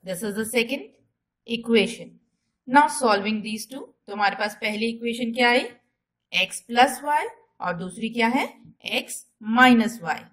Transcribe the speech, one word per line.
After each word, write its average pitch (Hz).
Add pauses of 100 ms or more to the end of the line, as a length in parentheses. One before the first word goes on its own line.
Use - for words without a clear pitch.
This 180
is 202
the 220
second 240 (580)
equation। 226 (520)
Now 285
solving 214
these 220
two, 269 (260)
तो 208
हमारे 202
पास 214
पहली 220
इक्वेशन 233
क्या 247
आई, 247 (720)
x 185
प्लस 247
y, 294 (380)
और 180
दूसरी 185
क्या 226
है, 269 (520)
x - (420)
माइनस 240
y। 160 (160)